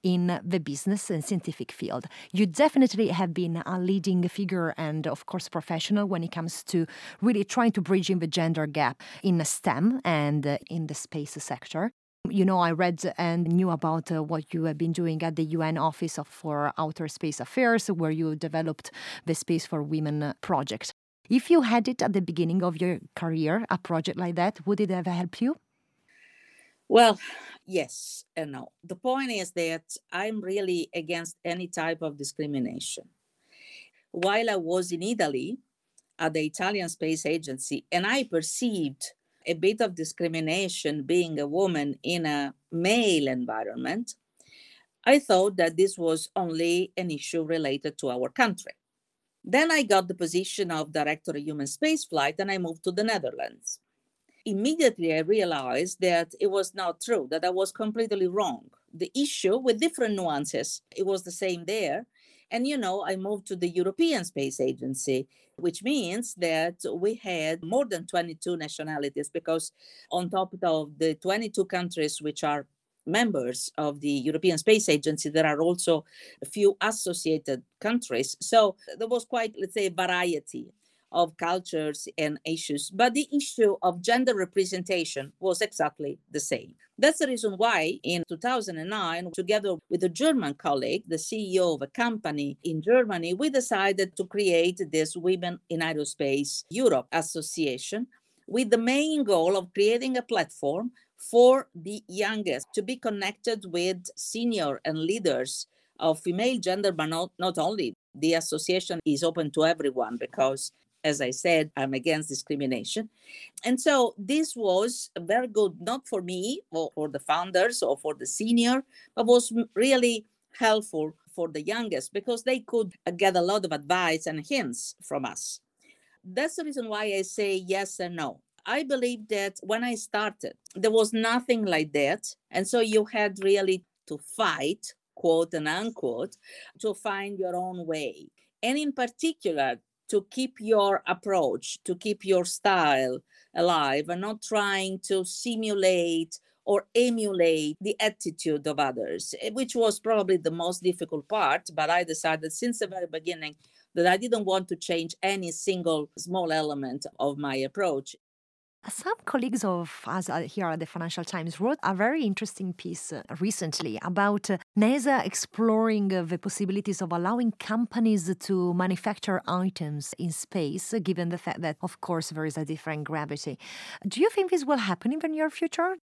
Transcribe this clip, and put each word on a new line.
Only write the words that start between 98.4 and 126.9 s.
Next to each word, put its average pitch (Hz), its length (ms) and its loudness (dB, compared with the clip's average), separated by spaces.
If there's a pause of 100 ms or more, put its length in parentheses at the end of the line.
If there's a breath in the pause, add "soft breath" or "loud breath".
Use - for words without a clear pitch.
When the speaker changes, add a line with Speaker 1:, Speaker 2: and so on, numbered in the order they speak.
Speaker 2:
with 220 240 0
the 233 80 6
main 277 460 2
goal 185 320 4
of 180 180 -4
creating 240 420 2
a 240 60 0
platform 185 720 -2 (260 soft breath)
for 247 560 6
the 175 320 -10
youngest 196 680 -2
to 208 80 0
be 220 120 -4
connected 208 720 -4
with 180 500 -2
senior 214 720 -2
and 156 120 -2
leaders 160 720 -2 (320)
of 160 220 0
female 233 400 0
gender, 196 320 0
but 156 140 0
not, 165 300 -4
not 180 220 -2
only. 165 360 -2 (200)
The 156 200 2
association 165 720 0
is 147 200 2
open 165 280 0
to 156 120 4
everyone 135 540 0
because, 135 540 -2 (300)
as 147 180 0
I 127 100 0
said, 156 460 2
I'm 135 180 -2
against 156 340 0
discrimination. 139 800 -4 (560 loud breath)
And 247 160 0
so 262 380 4
this 285 360 0
was 214 640 0
very 214 280 0
good, 208 340 2
not 233 260 -4
for 202 140 -2
me 185 400 -4 (100)
or 160 240 -2
for 151 140 -2
the 143 100 -6
founders 180 640 0
or 139 140 2
for 151 180 -4
the - 120 -10
senior, 233 560 2 (320 loud breath)
but 220 120 0
was 240 280 6
m-, 233 200 0
really 240 520 4 (320)
helpful 214 540 2 (220)
for 170 140 -2
the 151 140 -8
youngest 202 500 -4
because 226 300 -4
they 254 180 0
could, 220 340 -2 (120)
uh, 180 60 -2
get 185 240 4
a 175 60 4
lot 190 220 2
of 160 80 -2
advice 160 540 0
and 156 200 -6
hints 196 560 -4
from 139 220 -4
us. - 360 -8 (640 soft breath)
That's 254 320 -4
the 330 80 -6
reason 269 240 -6
why 214 160 -4